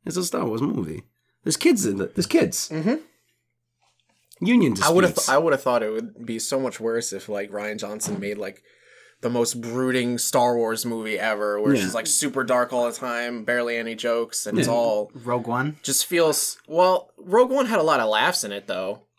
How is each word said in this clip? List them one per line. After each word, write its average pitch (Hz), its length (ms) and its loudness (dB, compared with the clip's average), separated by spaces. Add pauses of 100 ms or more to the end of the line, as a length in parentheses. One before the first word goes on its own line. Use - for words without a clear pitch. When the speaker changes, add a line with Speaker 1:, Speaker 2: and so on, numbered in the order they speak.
Speaker 1:
It's 170 120 -6
a 175 60 -2
Star - 220 -2
Wars 113 160 -2
movie. 95 420 -4 (400)
There's - 140 0
kids 254 280 4
in 98 120 0
the, 95 100 -2
there's - 200 -2
kids. - 420 0
Speaker 2:
Mm-hmm. 160 260 0 (1500)
Speaker 1:
Union 180 400 6
Speaker 2:
I 147 80 4
would've 180 220 6
Speaker 1:
disputes. - 140 0
Speaker 2:
th-, 135 100 4
I - 20 6
would've 151 240 2
thought 120 220 2
it 107 80 -2
would 113 340 -8
be 113 140 -4
so 135 200 -2
much 127 200 -4
worse 113 320 -2
if, 95 160 -10
like, 101 240 -6
Rian 104 260 -6
Johnson 104 420 -6
made, 101 180 -6
like, 98 260 -10 (580)
the 120 80 -2
most 120 300 0
brooding 123 580 -2
Star 123 380 2
Wars 113 300 0
movie 110 340 -4
ever, 104 400 -2
where 139 140 4
it's 113 80 2
Speaker 1:
Yeah. 92 60 -2
Speaker 2:
just, 98 80 -4
like, 113 120 -4
super 131 380 -2
dark 123 260 2
all 123 140 0
the 117 100 -2
time, 120 480 -6
barely 120 320 0
any 113 200 -6
jokes, 117 520 -2
and 104 100 -2
it's 131 120 2
Speaker 1:
Yeah. 117 40 0
Speaker 2:
all 110 400 0
Speaker 3:
Rogue 120 340 -4
One? 131 360 -2
Speaker 2:
just - 220 -2
feels, 160 520 0 (120)
well, 180 480 2
Rogue 240 340 2
One 262 140 2
had 214 140 2
a 156 40 4
lot 151 160 4
of 113 80 2
laughs 113 380 2
in 101 80 -8
it, 101 140 -10
though. 95 340 -4 (180)